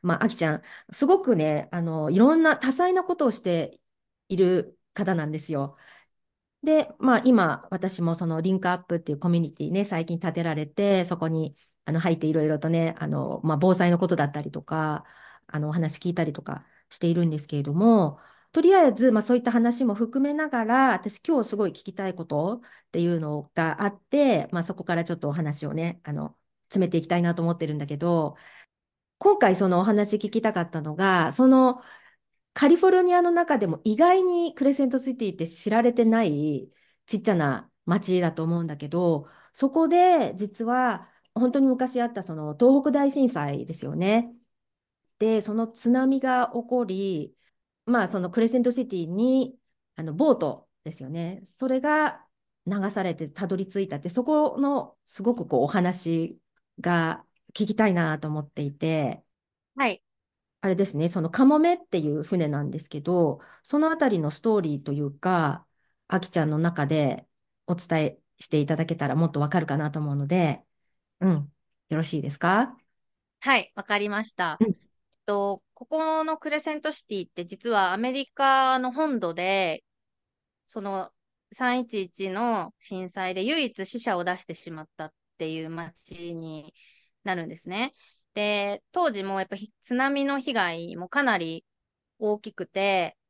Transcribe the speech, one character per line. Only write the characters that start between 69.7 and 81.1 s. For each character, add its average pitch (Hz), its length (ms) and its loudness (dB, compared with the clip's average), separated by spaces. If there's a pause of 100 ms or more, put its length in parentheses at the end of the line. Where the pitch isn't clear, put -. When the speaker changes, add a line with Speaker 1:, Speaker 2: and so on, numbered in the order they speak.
Speaker 1:
な 151 120 -2
と 147 80 -8
思 151 140 -4
う 139 40 -2
の 143 100 -4
で、 165 360 0 (580)
う 185 100 2
ん、 143 220 -2 (360)
よ 156 80 -4
ろ 160 80 0
し 151 140 -6
い 139 40 -4
で 143 80 -6
す 143 80 -12
か？ 208 380 0 (640)
Speaker 2:
は 269 180 2
い、 - 160 -6
わ 202 100 -12
か 208 140 -2
り 208 120 -4
ま 208 120 -4
し 214 120 -14
た。 156 260 -4
Speaker 1:
う 220 40 4
ん。 226 40 0
Speaker 2:
え - 40 -2
っ - 20 0 (500)
と、 202 380 -4 (100)
こ - 140 -20
こ 320 380 -2
の 311 120 -4
ク 311 140 -10
レ 302 100 -4
セ 302 140 -6
ン 302 80 -10
ト 311 100 -4
シ - 140 -14
テ - 160 -10
ィ 170 60 -12
っ - 20 -20
て 175 160 -10
実 208 240 -10
は 190 240 2
ア - 20 -4
メ 247 160 -2
リ 269 140 -6
カ 269 520 2
の 254 140 -4
本 285 260 -2
土 180 140 -4
で、 180 500 -2 (840)
そ - 160 -12
の 196 280 -6 (420)